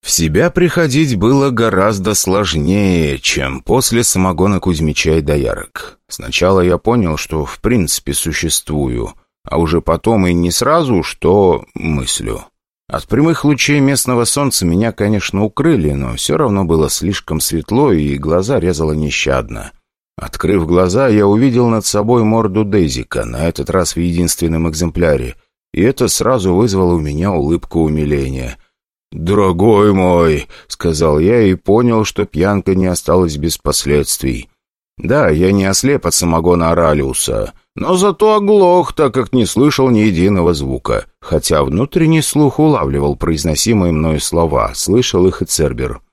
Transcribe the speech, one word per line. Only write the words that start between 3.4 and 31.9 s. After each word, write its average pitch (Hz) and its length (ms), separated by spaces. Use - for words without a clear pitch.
после 117 420
самогона 92 560
Кузьмича 80 600
и - 20
доярок. - 800
Сначала - 500
я 87 180
понял, 98 380
что 76 300
в - 160
принципе 98 520
существую, 73 1000
а 76 120
уже 82 220
потом 92 480
и 87 60
не 87 180
сразу, 131 500
что 90 640
мыслю. 64 680
От - 180
прямых 151 380
лучей 147 340
местного 127 460
солнца 135 400
меня, 95 260
конечно, 101 540
укрыли, 110 460
но 67 240
всё - 200
равно 104 300
было 80 240
слишком 85 500
светло, 107 540
и 73 240
глаза 90 420
резало 80 320
нещадно. 65 800
Открыв 85 500
глаза, 92 400
я 104 180
увидел 117 440
над 110 160
собой 110 400
морду 107 400
Дезика, 65 580
на 60 240
этот 71 220
раз 87 260
в - 60
единственном 82 680
экземпляре — 78 680
и - 80
это 123 260
сразу 110 460
вызвало 95 420
у 82 40
меня 76 320
улыбку 82 500
умиления. 71 760
«Дорогой 101 840
мой!» — 87 540
сказал 78 520
я 110 220
и 95 140
понял, 113 480